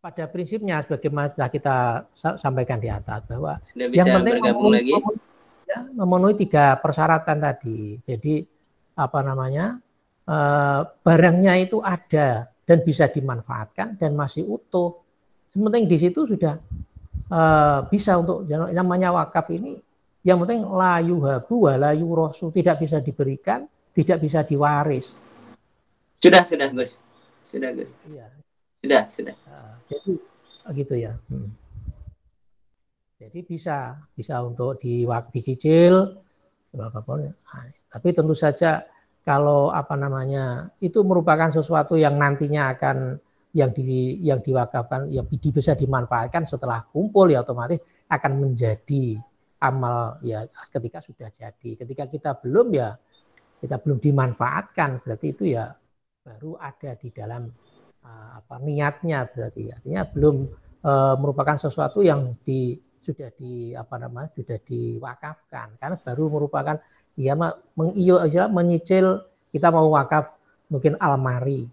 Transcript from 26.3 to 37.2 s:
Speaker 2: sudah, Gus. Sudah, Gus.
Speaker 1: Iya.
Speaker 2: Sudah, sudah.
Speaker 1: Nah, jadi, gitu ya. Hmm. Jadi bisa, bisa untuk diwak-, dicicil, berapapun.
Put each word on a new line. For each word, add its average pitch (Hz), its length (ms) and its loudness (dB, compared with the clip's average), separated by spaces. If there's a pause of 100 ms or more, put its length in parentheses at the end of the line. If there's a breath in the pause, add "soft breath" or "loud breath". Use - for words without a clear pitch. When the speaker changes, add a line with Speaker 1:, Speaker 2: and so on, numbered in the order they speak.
Speaker 2:
sudah, 143 280 -2
Gus. 123 280 -8 (440)
Sudah, 131 280 -8
Gus. 127 320 -12
Speaker 1:
Iya. 135 240 -20 (520)
Speaker 2:
Sudah, 135 280 4
sudah. - 280 -12 (120)
Speaker 1:
Nah, 113 280 -20 (120)
jadi, 185 240 -6 (640)
gitu 139 200 -4
ya. 113 160 -6 (200)
Hmm. 110 200 -8 (1700)
Jadi 110 240 -16
bisa, 147 520 -8 (160)
bisa 123 320 -6
untuk 123 360 -6
diwak-, 120 520 -2
dicicil, 170 880 4 (520)
berapapun. 127 600 -8